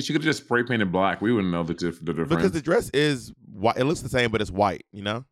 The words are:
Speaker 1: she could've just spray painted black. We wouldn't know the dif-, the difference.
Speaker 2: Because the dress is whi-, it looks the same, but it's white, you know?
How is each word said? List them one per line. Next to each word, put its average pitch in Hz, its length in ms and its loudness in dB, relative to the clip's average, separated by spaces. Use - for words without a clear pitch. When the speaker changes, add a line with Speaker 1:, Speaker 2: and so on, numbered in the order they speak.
Speaker 1:
she 143 140 -4
could've 151 100 0
just 147 200 0
spray 120 180 2
painted 113 280 0
black. 92 300 2
We 107 120 2
wouldn't 95 200 2
know 85 100 0
the 82 120 -4
dif-, 85 240 -4
the 82 160 -4
difference. 82 160 -2
Speaker 2:
Because 170 220 2
the 156 100 -4
dress 202 320 0
is 143 380 0
whi-, 107 240 0
it 127 80 2
looks 151 160 0
the - 80 -10
same, 123 220 2
but 107 100 0
it's 95 100 -4
white, 92 420 0
you 101 100 -14
know? 110 300 -6